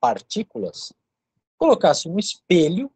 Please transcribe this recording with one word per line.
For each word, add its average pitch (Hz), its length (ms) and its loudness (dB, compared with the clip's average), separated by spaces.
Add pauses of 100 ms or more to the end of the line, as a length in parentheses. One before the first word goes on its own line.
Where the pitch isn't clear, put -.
partículas, 117 920 -6 (680)
colocasse 196 500 2
um 180 100 -4
espelho 180 760 0